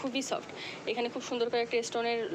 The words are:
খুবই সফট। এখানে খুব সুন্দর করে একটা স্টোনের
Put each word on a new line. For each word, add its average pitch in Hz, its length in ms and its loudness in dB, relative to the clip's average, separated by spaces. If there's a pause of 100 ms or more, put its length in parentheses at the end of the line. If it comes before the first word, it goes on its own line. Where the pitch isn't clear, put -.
খুবই 269 300 0
সফট। - 200 -2 (400)
এখানে 233 240 2
খুব 254 80 -4
সুন্দর 233 280 2
করে 240 160 4
একটা 233 100 2 (120)
স্টোনের 233 300 2 (160)